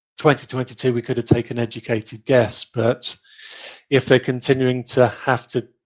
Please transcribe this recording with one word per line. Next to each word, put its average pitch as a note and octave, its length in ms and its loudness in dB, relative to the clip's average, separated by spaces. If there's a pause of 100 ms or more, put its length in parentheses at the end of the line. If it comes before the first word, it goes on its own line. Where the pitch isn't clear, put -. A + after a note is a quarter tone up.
(180)
Twenty - 300 2
twenty-two, B2+ 460 -4
we A#2 80 -2
could B2+ 140 -6
have A#2 100 -2
taken A#2+ 320 0
an A#2 60 -2
educated A2+ 640 -6
guess, A#2+ 400 2
but - 500 -2 (720)
if C3+ 160 2
they're C3 140 6
continuing B2+ 640 0
to B2 240 2
have - 420 -2
to B2 160 -4 (200)